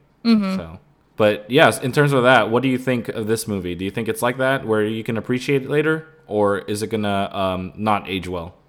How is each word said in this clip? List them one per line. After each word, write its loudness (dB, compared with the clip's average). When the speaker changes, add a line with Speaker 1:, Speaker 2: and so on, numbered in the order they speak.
Speaker 1:
Mm-hmm. 2
Speaker 2:
So, -10
but 2
yes, 6
in -4
terms 4
of 4
that, 6
what 2
do 2
you 0
think -2
of -6
this -2
movie? -4
Do -8
you -4
think -6
it's -4
like -2
that, -2
where 2
you -4
can -4
appreciate -2
it -8
later, 0
or 2
is -6
it -4
gonna, -2
um, -4
not -2
age -6
well? -8